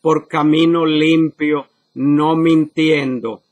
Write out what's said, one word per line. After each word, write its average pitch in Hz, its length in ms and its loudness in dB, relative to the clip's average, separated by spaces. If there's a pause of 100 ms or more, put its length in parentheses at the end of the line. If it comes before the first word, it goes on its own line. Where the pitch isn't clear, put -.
por 156 260 -2
camino 160 600 0
limpio, 151 800 0 (280)
no 147 400 0
mintiendo. 151 1160 -2